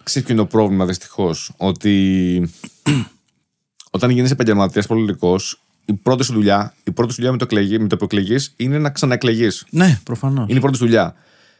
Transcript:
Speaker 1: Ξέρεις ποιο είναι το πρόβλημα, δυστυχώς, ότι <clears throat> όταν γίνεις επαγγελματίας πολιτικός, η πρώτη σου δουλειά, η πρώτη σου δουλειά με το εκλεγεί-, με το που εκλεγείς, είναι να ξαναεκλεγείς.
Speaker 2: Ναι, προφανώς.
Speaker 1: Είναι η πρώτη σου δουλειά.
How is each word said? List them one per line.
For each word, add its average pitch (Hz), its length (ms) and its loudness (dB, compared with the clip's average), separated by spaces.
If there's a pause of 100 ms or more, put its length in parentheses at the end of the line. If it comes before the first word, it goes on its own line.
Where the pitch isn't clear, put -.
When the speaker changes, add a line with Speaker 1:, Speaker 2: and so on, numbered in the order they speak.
Speaker 1:
Ξέρεις - 240 -6
ποιο 123 100 0
είναι 110 80 4
το 87 40 -4
πρόβλημα, 98 360 2
δυστυχώς, 90 720 -4
ότι 92 920 0 (340)
<clears throat> 147 100 0 (1000)
όταν 98 180 0
γίνεις 127 220 2
επαγγελματίας 104 560 2
πολιτικός, 98 720 -2 (240)
η 107 80 -2
πρώτη 127 300 0
σου 127 100 -4
δουλειά, 104 400 0 (100)
η - 80 -6
πρώτη 120 180 -2
σου 123 60 -8
δουλειά 123 160 -2
με 127 60 -2
το 107 120 -4
εκλεγεί-, 104 300 0
με 110 80 0
το 92 100 -2
που 104 60 -8
εκλεγείς, 104 520 -2
είναι 131 220 -2
να 151 120 -2
ξαναεκλεγείς. 120 800 0
Speaker 2:
Ναι, 165 340 4
προφανώς. 135 460 -4
Speaker 1:
Είναι 123 80 2
η 127 40 2
πρώτη 135 160 0
σου 120 80 -2
δουλειά. 107 300 2 (440)